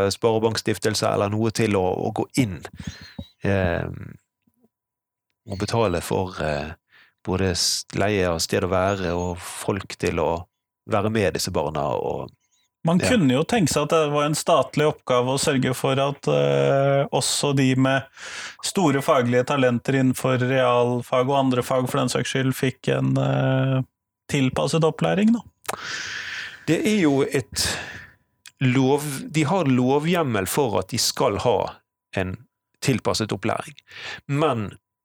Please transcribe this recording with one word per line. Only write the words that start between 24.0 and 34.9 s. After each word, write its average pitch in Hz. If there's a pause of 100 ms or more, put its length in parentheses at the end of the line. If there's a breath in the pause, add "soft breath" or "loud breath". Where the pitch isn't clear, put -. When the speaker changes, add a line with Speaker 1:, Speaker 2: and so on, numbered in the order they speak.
Speaker 2:
tilpasset 147
opplæring, 170
da. 233 (1300 loud breath)
Speaker 1:
Det 160
er 214
jo 139
et - (960 loud breath)
lov-, 135
de 156
har 165
lovhjemmel 135
for 110
at 95
de 110
skal 113
ha 104 (400)
en 95 (440)
tilpasset 113
opplæring. - (540 loud breath)
Men 139 (260)